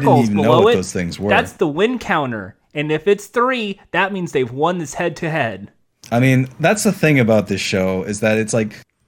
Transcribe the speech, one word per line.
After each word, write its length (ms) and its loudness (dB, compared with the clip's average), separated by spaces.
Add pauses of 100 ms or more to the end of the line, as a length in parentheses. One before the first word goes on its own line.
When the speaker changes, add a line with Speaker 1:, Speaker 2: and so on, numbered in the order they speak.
Speaker 1:
circles 220 4
Speaker 2:
even 140 0
know 40 2
Speaker 1:
below 200 6
Speaker 2:
what 100 6
Speaker 1:
it? 40 4
Speaker 2:
those 160 -6
things 280 -6
were. 100 -2
Speaker 1:
That's 220 2
the 160 0
win 320 0
counter. 560 -4 (180)
And 180 -4
if 160 -2
it's 180 0
three, 540 -2 (120)
that 200 0
means 200 -6
they've 200 -2
won 240 0
this 180 -8
head-to-head. 760 -4 (400)
Speaker 2:
I 80 2
mean, 260 4 (140)
that's 240 2
the 80 2
thing 260 2
about 300 4
this 140 -2
show, 400 -2
is 180 -8
that 160 2
it's 160 -2
like, 260 -2 (300)